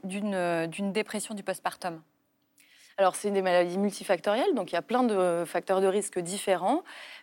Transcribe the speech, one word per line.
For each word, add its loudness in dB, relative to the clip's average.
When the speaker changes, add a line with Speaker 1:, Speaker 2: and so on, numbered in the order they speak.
Speaker 1:
d'une, -4
euh, 0
d'une -4
dépression -6
du -10
postpartum. -6
Speaker 2:
Alors, 4
c'est -4
des 2
maladies 4
multifactorielles, 0
donc -4
il -2
y 0
a 0
plein 2
de 2
facteurs 0
de 6
risque 0
différents, 0